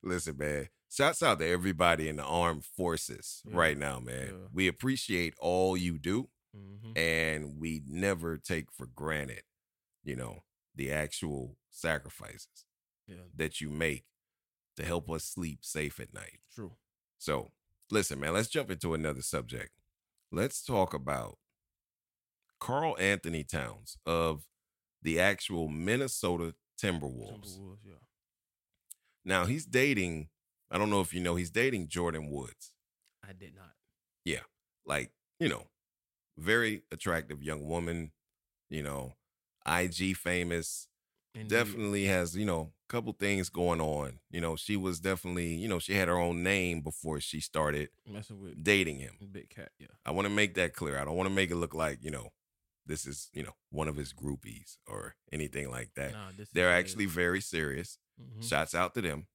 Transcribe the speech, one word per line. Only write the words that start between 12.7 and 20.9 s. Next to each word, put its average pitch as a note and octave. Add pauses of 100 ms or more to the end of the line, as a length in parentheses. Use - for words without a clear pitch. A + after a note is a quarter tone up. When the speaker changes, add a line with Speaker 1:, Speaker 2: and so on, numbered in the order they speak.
Speaker 2:
Yeah. F2+ (120)
Speaker 1:
that D#2
you D2+
make D2+ (720)
to D2
help E2+
us D#2+
sleep D#2+
safe D#2
at -
night. - (140)
Speaker 2:
True. G2+ (400)
Speaker 1:
So, - (400)
listen, F2+
man, D2
let's G#2+
jump C3+
into E2+
another D#2
subject. B1 (600)
Let's A2
talk G2